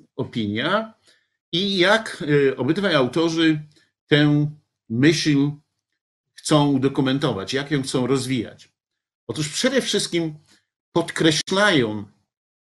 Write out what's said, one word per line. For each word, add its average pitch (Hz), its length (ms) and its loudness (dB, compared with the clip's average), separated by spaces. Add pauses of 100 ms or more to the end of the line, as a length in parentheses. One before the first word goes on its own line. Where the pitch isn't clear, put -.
(160)
opinia 135 800 -4 (580)
i 196 260 -2
jak, 202 440 0
y, 143 360 2
obydwaj 165 380 0
autorzy 160 680 2 (460)
tę 147 440 4 (380)
myśl 143 600 2 (840)
chcą 147 340 2
udokumentować, 135 840 -2
jak 147 180 -4
ją 139 120 -2
chcą 127 240 -2
rozwijać. 127 680 -4 (540)
Otóż 151 220 -6
przede 262 320 0
wszystkim 170 540 -2 (560)
podkreślają, 160 1120 0 (720)